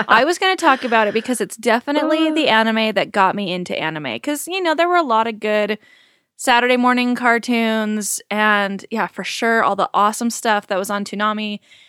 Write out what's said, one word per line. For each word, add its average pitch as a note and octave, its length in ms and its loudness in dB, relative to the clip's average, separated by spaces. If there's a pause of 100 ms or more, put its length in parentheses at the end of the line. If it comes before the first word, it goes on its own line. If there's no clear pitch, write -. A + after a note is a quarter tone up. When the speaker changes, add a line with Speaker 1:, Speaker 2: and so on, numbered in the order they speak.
Speaker 1:
I A3+ 180 4
was E4+ 120 0
gonna F#4+ 200 2
talk C#4+ 260 2
about A3+ 240 2
it G3+ 60 -4
because A3+ 280 -2
it's G3 160 -6
definitely D4 720 0
Speaker 2:
Uh. D#4 40 -2
Speaker 1:
the D#4 160 2
anime A3 440 2
that F3+ 180 -2
got F#3+ 240 2
me F#3+ 180 -6
into F3+ 240 -6
anime. D3+ 420 -6
'Cause, D4 280 -6
you F#4 140 -4
know, E4 120 0
there F4 160 0
were F4+ 80 2
a E4+ 60 2
lot A3+ 240 0
of A3 120 -8
good G#3+ 380 0 (600)
Saturday B3 380 4
morning B3 380 2
cartoons A3+ 1120 0
and, G3+ 600 0
yeah, G#3+ 160 -2
for - 160 -10
sure, A3+ 400 0
all G3 120 2
the F#3+ 180 -2
awesome A3 360 0
stuff G#3+ 380 -2
that G3 100 -2
was G3+ 140 -4
on G3+ 120 -4
Toonami. G#3 580 -4 (280)